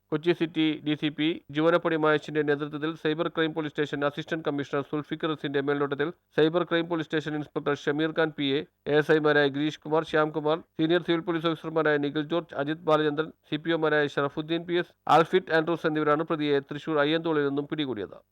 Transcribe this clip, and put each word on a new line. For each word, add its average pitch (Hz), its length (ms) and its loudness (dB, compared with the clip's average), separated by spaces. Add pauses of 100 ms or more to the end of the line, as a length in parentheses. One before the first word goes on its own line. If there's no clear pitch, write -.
(100)
കൊച്ചി 160 220 0
സിറ്റി 160 340 0 (180)
ഡി 147 100 0
സി 151 140 -2
പി 151 200 -2 (220)
ജുവനപ്പടി 165 460 2
മഹേഷിന്റെ 151 460 2
നേതൃത്വത്തിൽ 147 520 -2
സൈബർ 160 340 -2
ക്രൈം 160 260 0
പോലീസ് 151 200 -4
സ്റ്റേഷൻ 143 300 -2
അസിസ്റ്റന്റ് 156 420 -4
കമ്മീഷണർ 143 360 -2
സുൽഫിക്കർ 156 500 -4
എസിന്റെ 143 280 -4
മേൽനോട്ടത്തിൽ 143 480 -2 (260)
സൈബർ 160 300 4
ക്രൈം 170 240 -2
പോലീസ് 165 200 -4
സ്റ്റേഷൻ 156 260 -2
ഇൻസ്പെക്ടർ 147 400 -4
ഷമീർ 156 440 -2
ഖാൻ 160 120 2
പി 143 220 -2
എ, 143 80 2 (260)
എ 143 120 2
എസ് 151 140 4
ഐമാരായ 151 360 6
ഗിരീഷ് 147 320 -4
കുമാർ, 156 240 0
ശ്യാംകുമാർ, 156 540 0 (180)
സീനിയർ 165 260 2
സിവിൽ 170 180 0
പോലീസ് 165 260 -2
ഓഫീസർമാരായ 160 500 0
നിഖിൽ 147 340 -2
ജോർജ്, 165 240 -2
അജിത് 160 340 -4
ബാലചന്ദ്രൻ, 151 420 2 (160)
സി 151 100 -6
പി 160 160 -2
ഒമാരായ 151 340 2
ഷറഫുദ്ദീൻ 156 600 -4
പി 175 80 -4
എസ്, 175 180 -2 (160)
ആൽഫിറ്റ് 165 440 4
ആൻഡ്രൂസ് 160 340 0
എന്നിവരാണ് 151 380 0
പ്രതിയെ 151 360 0
തൃശൂർ 147 380 -4
അയ്യന്തോളിൽ 160 500 2
നിന്നും 143 220 -4
പിടികൂടിയത്. 127 480 -6 (140)